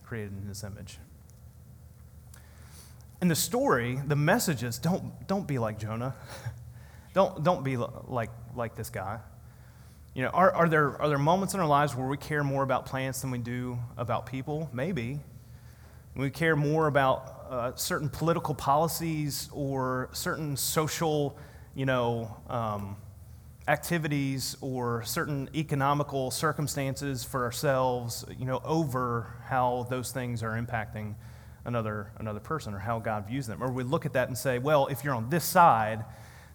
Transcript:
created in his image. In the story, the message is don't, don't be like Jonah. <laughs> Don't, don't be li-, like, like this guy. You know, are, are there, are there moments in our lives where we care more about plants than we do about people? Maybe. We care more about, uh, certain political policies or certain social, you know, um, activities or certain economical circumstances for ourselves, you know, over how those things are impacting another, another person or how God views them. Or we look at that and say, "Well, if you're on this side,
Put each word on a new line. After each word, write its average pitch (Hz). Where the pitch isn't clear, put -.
created 104
in 101
his 98
image. 101
In 175
the 156
story, 233
the 147
message 156
is 120
don't, -
don't 196
be 143
like 107
Jonah. 117
<laughs> -
Don't, 180
don't 180
be 135
li-, 120
like, 117
like 117
this 110
guy. 101
You 131
know, 123
are, 185
are 170
there, 151
are 151
there 143
moments 185
in 196
our 170
lives 143
where 127
we 143
care 147
more 139
about 131
plants 131
than 131
we 123
do 120
about 117
people? 143
Maybe. 135
We 131
care 160
more 151
about, 135
uh, 123
certain 156
political 131
policies 156
or 127
certain 151
social, 151
you 135
know, 120
um, 104
activities 147
or 120
certain 139
economical 143
circumstances 139
for 131
ourselves, 123
you 120
know, 131
over 127
how 123
those 127
things 120
are 113
impacting 110
another, 107
another 107
person 120
or 98
how 113
God 107
views 123
them. 101
Or 131
we 127
look 160
at 131
that 127
and 123
say, 123
"Well, 139
if 131
you're 143
on 113
this 165
side, 113